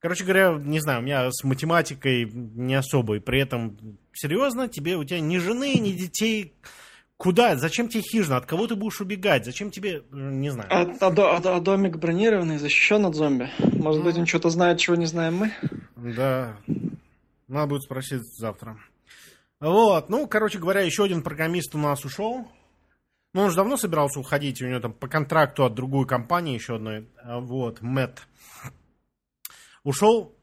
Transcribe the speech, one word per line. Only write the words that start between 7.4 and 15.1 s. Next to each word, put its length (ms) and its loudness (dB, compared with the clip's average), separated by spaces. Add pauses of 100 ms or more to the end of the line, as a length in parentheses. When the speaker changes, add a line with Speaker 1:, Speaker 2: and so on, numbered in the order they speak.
Speaker 1:
Зачем 320 -2
тебе 140 -2
хижина? 360 0
От 80 -4
кого 200 -2
ты 80 -4
будешь 260 -6
убегать? 440 0
Зачем 260 -10
тебе, 400 -8
не 400 -6
знаю. 220 -10
Speaker 2:
А, 80 4 (260)
а 60 6
до-, 240 6
а 40 0
до-, 140 0
а 60 2
домик 380 2
бронированный, 600 2
защищён 480 4
от 80 0
зомби. 340 0 (260)
Может 280 2
быть, 140 2
Speaker 1:
Ну. 60 0
Speaker 2:
он 40 2
что-то 240 2
знает, 300 2
чего 160 2
не 100 0
знаем 300 -2